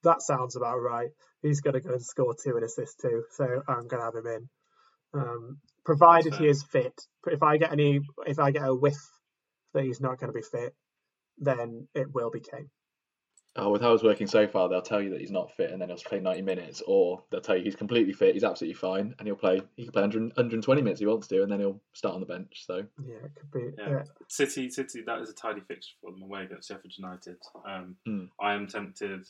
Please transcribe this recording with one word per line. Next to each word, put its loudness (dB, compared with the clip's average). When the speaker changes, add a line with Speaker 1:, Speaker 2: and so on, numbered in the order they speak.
Speaker 1:
That 6
sounds -2
about -2
right. -2
He's 2
gonna 0
go -6
and -4
score 0
two -4
and 0
assist -8
too, -2
so -2
I'm -4
gonna -4
have -6
him -6
in." -8
Um, -6
provided 8
Speaker 2:
That's -6
Speaker 1:
he 4
Speaker 2:
fair. 8
Speaker 1:
is 4
fit. -2
But -2
if 0
I 6
get 2
any, 4
if -2
I 4
get 0
a 4
whiff 2
that 0
he's -4
not -4
gonna -8
be -6
fit, -8
then -2
it -4
will -2
be -10
Kane. -16
Speaker 3:
Oh, 0
with 2
how 6
it's 4
working 4
so 4
far, 2
they'll 0
tell 0
you -4
that -8
he's -12
not -4
fit -2
and -10
then -6
he'll -10
play -6
ninety -2
minutes, -6
or 4
they'll -4
tell 0
you 0
he's -4
completely 2
fit, 4
he's 0
absolutely -2
fine, -4
and -8
he'll -4
play, 2
he -12
can -16
play 2
hundred, 0
hundred 0
and -2
twenty 4
minutes 0
if -2
he 4
wants 0
to, 2
and 2
then -2
he'll -2
start -4
on -6
the -6
bench, -12
so. -6
Speaker 1:
Yeah, -14
it -16
could -20
be, -6
Speaker 2:
Yeah. -6
Speaker 1:
yeah. -2
Speaker 2:
City, -4
City, -10
that -6
is -12
a -18
tidy -8
fixture -16
for -18
them -20
away -12
against -18
Sheffield -16
United. -16
Um, -14
Speaker 3:
Hmm. -8
Speaker 2:
I -2
am -6
tempted. -10